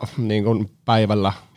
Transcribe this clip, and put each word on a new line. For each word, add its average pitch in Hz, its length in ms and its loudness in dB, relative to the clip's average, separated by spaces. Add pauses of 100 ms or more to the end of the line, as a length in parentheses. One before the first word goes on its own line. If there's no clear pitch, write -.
(180)
niin 107 260 0
kun 107 260 0 (160)
päivällä 107 480 2 (240)